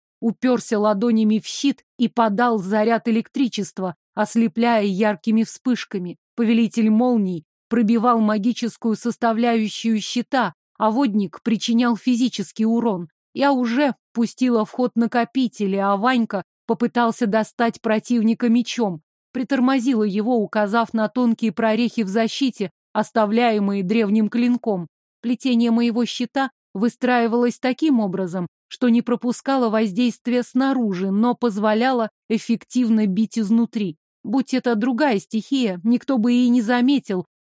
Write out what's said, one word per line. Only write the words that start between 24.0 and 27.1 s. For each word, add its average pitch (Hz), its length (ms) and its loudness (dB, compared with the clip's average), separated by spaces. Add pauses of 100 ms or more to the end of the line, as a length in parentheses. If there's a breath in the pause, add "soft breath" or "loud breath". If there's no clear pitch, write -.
клинком. 233 580 -2 (340)
Плетение 240 480 0
моего 233 360 2
щита 254 440 -4 (240)
выстраивалось 240 880 0